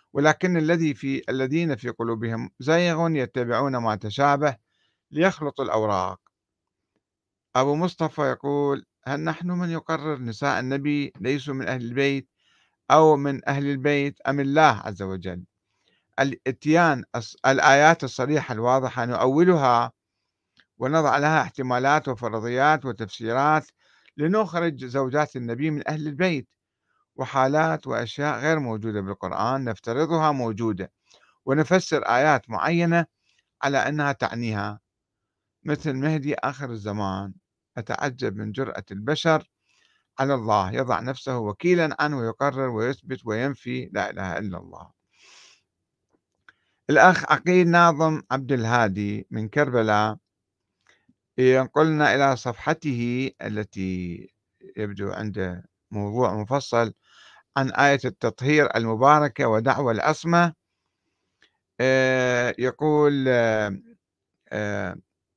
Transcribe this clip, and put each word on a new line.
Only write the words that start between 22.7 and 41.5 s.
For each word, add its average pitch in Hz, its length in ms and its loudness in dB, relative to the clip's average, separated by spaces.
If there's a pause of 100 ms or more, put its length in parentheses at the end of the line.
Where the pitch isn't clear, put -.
وتفسيرات 123 800 -2 (500)
لنخرج 170 720 -2
زوجات 135 500 -2
النبي 123 340 -4
من 147 180 -4
أهل 156 200 -6
البيت، 147 400 -4 (680)
وحالات 143 720 0
وأشياء 120 540 -4
غير 156 200 0
موجودة 110 400 -4
بالقرآن 101 640 -4
نفترضها 147 680 0
موجودة، 110 600 -4 (540)
ونفسر 151 580 2
آيات 127 460 2
معينة 165 560 2 (560)
على 139 160 0
أنها 143 340 0
تعنيها، 107 680 -4 (840)
مثل 143 280 -2
مهدي 143 420 -2
آخر 135 360 -6
الزمان. 101 640 -6 (420)
أتعجب 123 600 -6
من 107 160 -8
جرأة 123 380 -8
البشر 151 600 -2 (680)
على 135 160 0
الله، 104 380 0
يضع 120 280 -2
نفسه 127 380 -6
وكيلا 151 640 0